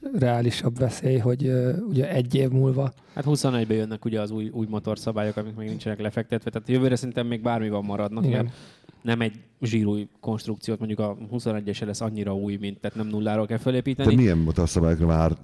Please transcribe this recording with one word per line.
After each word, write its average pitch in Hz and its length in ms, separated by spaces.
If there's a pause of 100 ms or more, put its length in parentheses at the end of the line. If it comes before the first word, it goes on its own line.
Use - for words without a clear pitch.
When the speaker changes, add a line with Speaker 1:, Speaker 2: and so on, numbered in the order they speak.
(180)
Speaker 1:
reálisabb 120 600
veszély, 131 400
hogy, 123 280
ö, 127 300
ugye 180 340
egy 127 240
év 135 160
múlva 131 420 (220)
Speaker 2:
Hát 143 100
huszonegyben 123 520
jönnek 110 280
ugye 110 160
az 104 100
új, 110 180
új 113 220
motorszábályok, 107 640
amik 107 180
még 110 140
nincsenek 107 320
lefektetve. 110 500
Tehát 110 180
jövőre 127 280
szerintem 120 300
még 117 160
bármi 117 260
van 101 160
maradnak, 104 400
Speaker 1:
Igen. 123 200
Speaker 2:
mert 120 120 (460)
nem 117 180
egy 110 200 (200)
zsírúj 107 480 (120)
konstrukciót, 110 580
mondjuk 107 220
a 104 160 (140)
huszonegyese 107 540
lesz 104 160
annyira 104 340
új, 101 260
mint, 101 200
tehát 104 160
nem 110 100
nulláról 107 400
kell 113 120
fölépíteni. 127 560
Speaker 3:
De 123 60
milyen 95 180
motorszábályokra 82 680
már 80 260 (120)